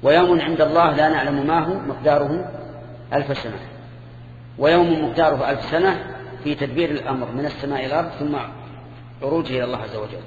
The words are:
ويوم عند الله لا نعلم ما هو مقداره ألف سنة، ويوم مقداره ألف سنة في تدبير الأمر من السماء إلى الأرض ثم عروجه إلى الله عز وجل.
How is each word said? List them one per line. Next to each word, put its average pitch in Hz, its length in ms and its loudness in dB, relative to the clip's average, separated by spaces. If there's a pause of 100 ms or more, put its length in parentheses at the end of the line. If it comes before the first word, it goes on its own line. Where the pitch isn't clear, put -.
ويوم 170 380 6
عند 156 200 0
الله 156 360 6
لا 151 120 4
نعلم 139 380 0
ما 165 120 4
هو 165 160 0
مقداره 143 760 0 (640)
ألف 139 260 0
سنة، 104 200 -8 (1000)
ويوم 165 460 4
مقداره 143 460 2
ألف 139 140 -2
سنة 175 500 0 (300)
في 147 100 -2
تدبير 143 360 -2
الأمر 131 420 -4
من 139 140 -4
السماء 139 320 -6
إلى 131 80 -4
الأرض 160 240 -2
ثم 147 260 -4 (840)
عروجه 143 280 -2
إلى 127 140 0
الله 123 140 -4
عز 110 180 -8
وجل. 107 300 -10